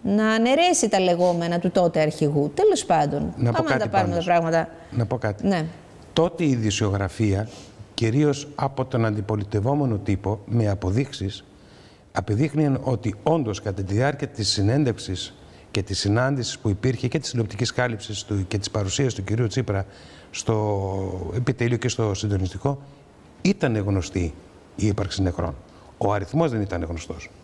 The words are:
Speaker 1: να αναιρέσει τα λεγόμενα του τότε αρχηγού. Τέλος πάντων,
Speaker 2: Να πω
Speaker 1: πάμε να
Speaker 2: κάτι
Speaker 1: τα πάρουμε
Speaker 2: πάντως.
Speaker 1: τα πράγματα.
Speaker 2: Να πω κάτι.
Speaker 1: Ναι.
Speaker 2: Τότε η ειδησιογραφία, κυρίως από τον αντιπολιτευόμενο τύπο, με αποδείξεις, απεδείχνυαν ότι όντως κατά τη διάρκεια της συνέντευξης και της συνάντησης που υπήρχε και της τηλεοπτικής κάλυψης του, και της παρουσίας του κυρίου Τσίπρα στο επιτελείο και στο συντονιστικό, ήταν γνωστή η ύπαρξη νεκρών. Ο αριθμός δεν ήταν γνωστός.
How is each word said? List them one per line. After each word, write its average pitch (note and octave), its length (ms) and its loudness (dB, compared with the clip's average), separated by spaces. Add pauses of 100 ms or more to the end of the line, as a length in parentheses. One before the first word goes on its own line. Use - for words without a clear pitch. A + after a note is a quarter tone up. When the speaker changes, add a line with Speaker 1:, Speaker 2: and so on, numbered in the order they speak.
Speaker 1:
να G#3 280 2
αναιρέσει B3+ 580 4
τα G3+ 100 2
λεγόμενα F3 600 2
του F3+ 120 0
τότε F3 280 2
αρχηγού. D3 540 2
Τέλος G4+ 320 4
πάντων, D3+ 520 2
Speaker 2:
Να - 140 2
πω - 60 0
Speaker 1:
πάμε D#4+ 120 0
να C4+ 60 4
Speaker 2:
κάτι A3 80 0
Speaker 1:
τα G3 60 -2
πάρουμε F#3 220 2
Speaker 2:
πάντως. E3+ 140 -2
Speaker 1:
τα F3 60 0
πράγματα. E3 380 2 (220)
Speaker 2:
Να A#2 140 0
πω B2 120 -2
κάτι. G#2+ 300 -2
Speaker 1:
Ναι. E3+ 180 2 (480)
Speaker 2:
Τότε F3 300 2
η D3 60 4
ειδησιογραφία, G#2 1000 0 (440)
κυρίως C3+ 640 2
από C3 300 -2
τον A#2 200 0
αντιπολιτευόμενο G#2+ 920 0
τύπο, G2+ 480 -2
με A2 240 2
αποδείξεις, G2 720 -2 (680)
απεδείχνυαν C#3 720 0
ότι A2+ 400 -2
όντως D3+ 380 0
κατά G2 220 -4
τη F#2+ 100 -2
διάρκεια C#3 340 0
της - 220 -4
συνέντευξης G#2 840 0 (380)
και G#2 120 2
της F#2+ 160 -4
συνάντησης A#2+ 600 0
που A2 100 -2
υπήρχε A#2+ 380 0
και - 120 0
της - 100 -6
τηλεοπτικής A2+ 440 -2
κάλυψης A2+ 500 -2
του, G2 240 -2
και G#2+ 100 -4
της G2 140 -4
παρουσίας A2 420 0
του G2 100 -6
κυρίου A2 240 0
Τσίπρα G2+ 380 -2 (460)
στο G2 1040 -2
επιτελείο A#2+ 420 0
και B2 100 -2
στο A2 260 0
συντονιστικό, G2+ 680 -2 (600)
ήταν D#3+ 360 2
γνωστή F#2+ 560 0 (420)
η G#2+ 120 0
ύπαρξη G2+ 340 -2
νεκρών. F2 340 -2 (420)
Ο G2+ 160 2
αριθμός C3+ 380 0
δεν A2 100 0
ήταν F2+ 220 -2
γνωστός. - 460 -8 (140)